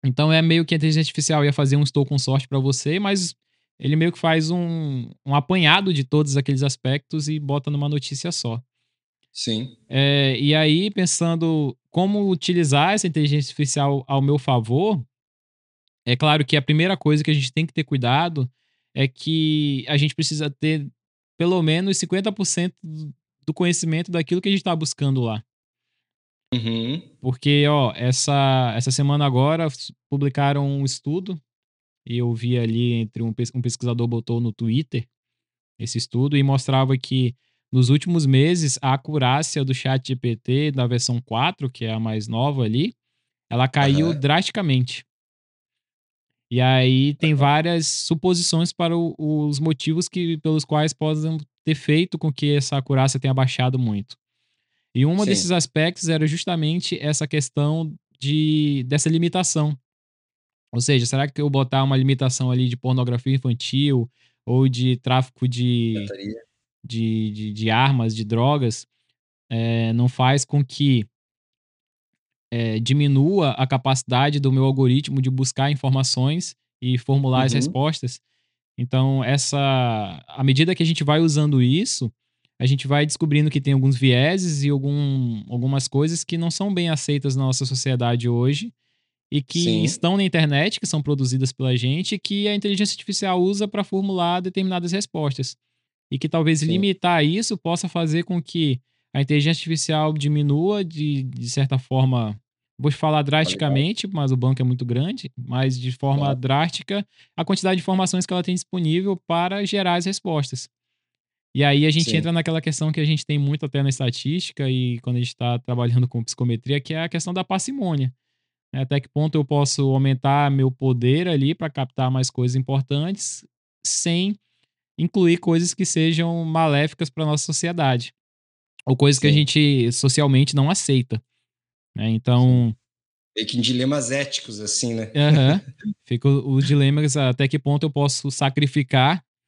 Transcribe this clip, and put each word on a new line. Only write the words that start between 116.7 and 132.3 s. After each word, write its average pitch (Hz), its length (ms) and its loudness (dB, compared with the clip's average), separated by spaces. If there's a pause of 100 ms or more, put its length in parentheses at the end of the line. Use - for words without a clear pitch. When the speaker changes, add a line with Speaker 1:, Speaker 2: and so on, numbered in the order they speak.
Speaker 1:
que 147 140 -10
é 160 100 -4
a 170 60 -6
questão 175 240 -6
da 185 100 -4
parcimônia. 185 680 -2 (640)
Né? 131 80 -4
Até 135 180 -2
que 127 80 -8
ponto 151 300 -2
eu 147 80 2
posso 143 460 0
aumentar 135 580 2
meu 135 220 2
poder 131 560 2
ali 143 260 2
pra 160 160 -6
captar 131 400 -4
mais 131 220 0
coisas 123 240 -2
importantes 139 880 -4 (400)
sem 180 500 0 (600)
incluir 175 400 4
coisas 170 380 0
que 185 100 -2
sejam 165 580 0
maléficas 156 680 0
pra 156 120 -6
nossa 151 220 0
sociedade. 147 680 -2 (720)
Ou 131 120 2
coisas 143 220 4
que 147 80 2
a - 20 6
Speaker 2:
Sim. 147 80 4
Speaker 1:
gente 143 540 4
socialmente 139 640 2
não 143 160 2
aceita. 127 500 0 (760)
Né? 107 140 -2
Então 123 600 4